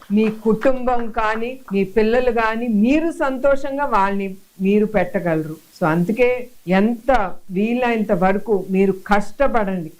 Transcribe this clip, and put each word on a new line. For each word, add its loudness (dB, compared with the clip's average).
మీ 4
కుటుంబం 0
కానీ -4
మీ 2
పిల్లలు 2
కానీ 0
మీరు 2
సంతోషంగా 0
వాళ్ళని 0
మీరు 2
పెట్టగలరు. -2
So 2
అందుకే 0
ఎంత 2
వీలైనంత 0
వరకు 0
మీరు 2
కష్టపడండి. -2